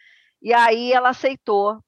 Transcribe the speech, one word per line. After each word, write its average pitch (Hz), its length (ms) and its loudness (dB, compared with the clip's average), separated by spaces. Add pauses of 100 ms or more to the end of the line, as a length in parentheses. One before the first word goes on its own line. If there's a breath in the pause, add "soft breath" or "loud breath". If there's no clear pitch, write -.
(420 soft breath)
E - 120 -2
aí 233 380 2
ela 247 180 2
aceitou 220 800 -4